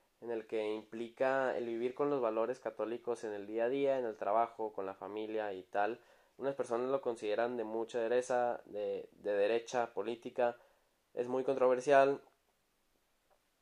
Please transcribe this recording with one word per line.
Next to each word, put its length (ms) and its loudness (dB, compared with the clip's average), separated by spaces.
en 80 -8
el 160 -4
que 280 -2
implica 840 -2
el 80 -2
vivir 300 -2
con 140 0
los 120 0
valores 380 0
católicos 640 -4
en 100 -6
el 140 -8
día 180 0
a 40 2
día, 300 2
en 60 0
el 100 -4
trabajo, 560 0
con 140 -6
la 80 -6
familia 600 -6
y 100 -10
tal. 360 0
Unas 180 -2
personas 340 -2
lo 120 0
consideran 560 -2
de 60 0
mucha 360 -4
derecha, 640 0
de, 480 -6
de 200 -2
derecha 600 2
política, 640 -2
es 140 -2
muy 160 -2
controversial, 800 4